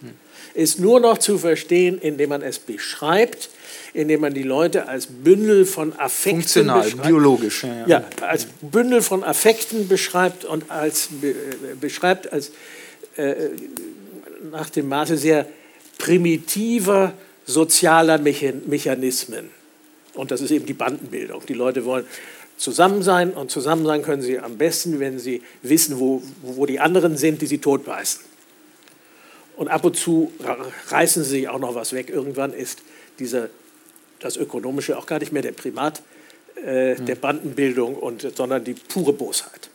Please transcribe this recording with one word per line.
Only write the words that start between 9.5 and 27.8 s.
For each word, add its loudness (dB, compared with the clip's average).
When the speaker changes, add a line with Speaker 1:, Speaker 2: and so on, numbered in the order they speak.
Speaker 2:
beschreibt 0
und -6
als -2
be-, -4
äh, -8
beschreibt -2
als, -6
äh, -2
nach -10
dem -2
Maße 0
sehr 2
primitiver 2
sozialer 4
Mechan-, 0
Mechanismen. -4
Und -8
das -2
ist -2
eben 0
die -6
Bandenbildung. -8
Die -6
Leute -2
wollen -2
zusammen 4
sein 4
und -8
zusammen 0
sein 2
können -2
sie -2
am -10
besten, 0
wenn -4
sie -6
wissen, 2
wo, 0
wo -4
die -2
anderen 4
sind, 0
die -4
sie -2
totbeißen. -2